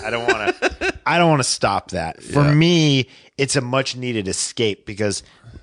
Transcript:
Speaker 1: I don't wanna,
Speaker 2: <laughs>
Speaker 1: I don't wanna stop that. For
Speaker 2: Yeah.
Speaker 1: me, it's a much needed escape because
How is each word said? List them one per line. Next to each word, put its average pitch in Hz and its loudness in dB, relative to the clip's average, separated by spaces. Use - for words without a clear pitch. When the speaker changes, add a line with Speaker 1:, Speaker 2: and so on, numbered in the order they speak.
Speaker 1:
I 110 -6
don't 117 -4
wanna, 339 -2
Speaker 2:
<laughs> - -6
Speaker 1:
I 156 2
don't 170 4
wanna 143 2
stop - -2
that. 82 -6
For 143 0
Speaker 2:
Yeah. 143 4
Speaker 1:
me, 156 4
it's 139 -2
a 143 0
much 127 -2
needed 120 -4
escape - -4
because 104 -4